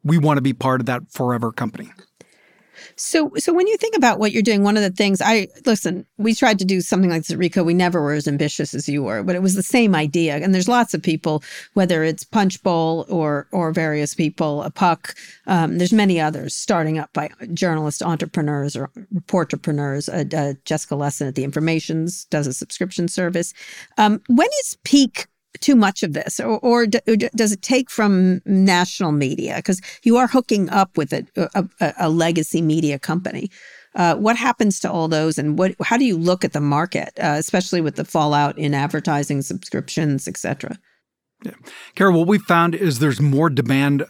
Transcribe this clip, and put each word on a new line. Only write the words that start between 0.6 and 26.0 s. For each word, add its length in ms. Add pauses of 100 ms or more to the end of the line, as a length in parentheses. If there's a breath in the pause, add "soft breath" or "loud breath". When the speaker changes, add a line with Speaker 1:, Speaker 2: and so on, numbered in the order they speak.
Speaker 1:
of 60
that 240
forever 400
company." 400 (1040 loud breath)
Speaker 2:
So, 400
so 160
when 140
you 120
think 180
about 220
what 140
you're 100
doing, 200
one 140
of 60
the 80
things 340
I, 240 (160)
listen, 400 (140)
we 160
tried 240
to 60
do 160
something 280
like 140
this 80
at 80
Recode. 260
We 80
never 300
were 100
as 160
ambitious 460
as 140
you 140
were, 200
but 120
it 80
was 120
the 80
same 320
idea. 420
And 180
there's 140
lots 240
of 100
people, 400 (300 loud breath)
whether 320
it's 200
Punchbowl 840
or, 440
or 200
various 420
people, 480
a 80
Puck, 440 (320 loud breath)
um, 320
there's 140
many 280
others 340
starting 440
up 160
by 160 (240)
journalist 480
entrepreneurs 760
or 140 (240)
reporterpreneurs, 920
uh, 280
uh, 160 (120)
Jessica 300
Lessin 340
at 80
The 80
Informations 840
does 200
a 60
subscription 560
service. 460 (440 loud breath)
Um, 280
when 220 (140)
is 220
peak 420 (340)
too 160
much 260